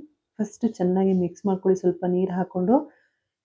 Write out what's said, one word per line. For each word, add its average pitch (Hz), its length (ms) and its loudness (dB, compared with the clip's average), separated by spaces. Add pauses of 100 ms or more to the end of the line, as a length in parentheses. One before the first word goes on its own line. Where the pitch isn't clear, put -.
(380)
ಫಸ್ಟ್ 214 260 -4 (120)
ಚೆನ್ನಾಗಿ 190 380 2
ಮಿಕ್ಸ್ 175 320 -2
ಮಾಡ್ಕೊಳ್ಳಿ, 190 320 2
ಸ್ವಲ್ಪ 180 300 -2
ನೀರು 180 260 0
ಹಾಕೊಂಡು. 185 400 0 (720)